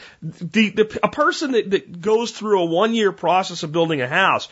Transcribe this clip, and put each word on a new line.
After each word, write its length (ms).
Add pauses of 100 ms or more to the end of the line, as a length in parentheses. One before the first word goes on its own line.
(220)
the, 480
the, 320
a 80
person 420
that, 200
that 280
goes 300
through 320
a 40
one-year 440
process 540
of 80
building 300
a 60
house 440